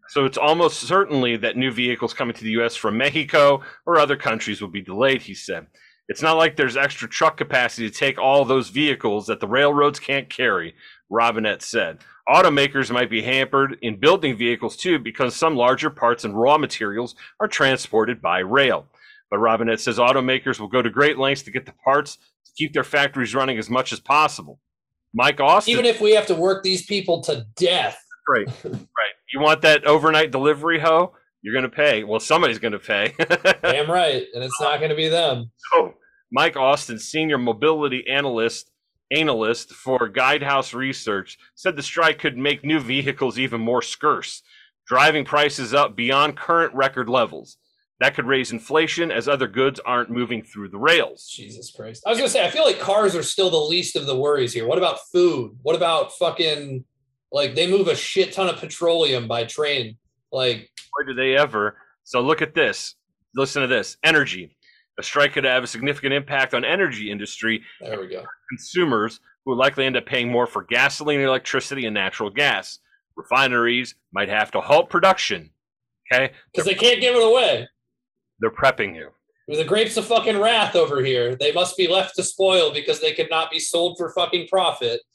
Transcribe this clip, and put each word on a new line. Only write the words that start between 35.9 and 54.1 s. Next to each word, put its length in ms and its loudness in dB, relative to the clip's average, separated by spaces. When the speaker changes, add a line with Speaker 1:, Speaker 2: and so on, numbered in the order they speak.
Speaker 1:
Mike 240 0
Austin, 420 0
senior 400 -2
mobility 720 0
analyst, 600 -2
analyst 580 0
for 380 -2
Guidehouse 640 0
Research, 640 -6
said 220 -4
the 80 -10
strike 340 0
could 180 -2
make 280 -2
new 160 0
vehicles 580 -2
even 220 -4
more 220 0
scarce, 600 -4
driving 360 4
prices 480 0
up 220 2
beyond 420 0
current 380 0
record 340 -2
levels. 500 -2
That 160 2
could 100 -2
raise 240 0
inflation 600 -2
as 160 -2
other 180 0
goods 400 0
aren't 240 -2
moving 320 -4
through 280 -14
the 80 -14
rails. 540 0
Speaker 2:
Jesus 380 -18
Christ. 340 -18
I 60 -4
was 80 2
gonna 100 0
say, 160 0
I 60 -2
feel 140 0
like 160 2
cars 340 0
are 80 -4
still 280 -2
the 60 0
least 380 -2
of 120 -4
the 120 -2